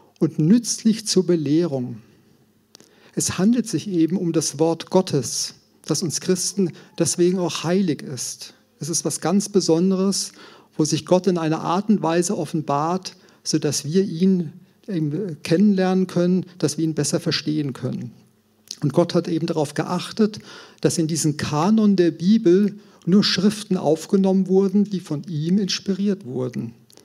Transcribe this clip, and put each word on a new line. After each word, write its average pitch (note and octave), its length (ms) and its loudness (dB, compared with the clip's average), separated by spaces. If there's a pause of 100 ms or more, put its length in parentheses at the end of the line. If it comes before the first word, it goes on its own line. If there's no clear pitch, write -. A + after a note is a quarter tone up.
(180)
und D#3 220 0
nützlich A3 680 2
zur F#3 200 2
Belehrung. C#3+ 720 0 (1160)
Es - 240 -2
handelt A3+ 300 2
sich D#3 180 -4
eben E3+ 300 2
um E3+ 160 -2
das D3+ 260 -2
Wort D#3+ 320 -2
Gottes, D3 640 0 (300)
das D#3 180 -2
uns - 180 -4
Christen F3+ 520 -2 (260)
deswegen F3 400 2
auch E3 240 -4
heilig F3 400 0
ist. - 520 -12 (260)
Es D3 80 -8
ist - 160 -4
was D3+ 160 -4
ganz F#3+ 280 0
Besonderes F#3 840 2 (440)
wo D#3+ 80 0
sich D3+ 220 -2
Gott F3+ 200 2
in F3+ 120 2
einer D#3 220 0
Art E3+ 280 -2
und F#3 140 2
Weise F3 340 0
offenbart, D#3 800 -4 (260)
sodass D3 420 -2
wir F3+ 200 2
ihn, F3 480 0 (360)
ähm, D#3+ 540 -4
kennenlernen F#3 640 4
können, F3+ 400 0 (120)
dass D3+ 200 -2
wir D#3+ 60 0
ihn D#3+ 100 -2
besser D#3 260 -2
verstehen D3+ 520 -4
können. B2+ 400 -8 (720)
Und D3 100 0
Gott E3+ 220 2
hat E3+ 140 0
eben E3 180 -2
darauf D#3 280 -4
geachtet, F3+ 640 -2 (400)
dass - 180 0
in D#3+ 80 0
diesen D3+ 300 -2
Kanon F#3+ 600 2
der F3 140 4
Bibel G3 680 2 (280)
nur F#3 180 6
Schriften F#3+ 520 0
aufgenommen F#3+ 720 2
wurden, F#3+ 360 4
die F#3 160 -4
von D3+ 240 -6
ihm E3 340 -2
inspiriert G3 680 -2
wurden. B2+ 480 -6 (320)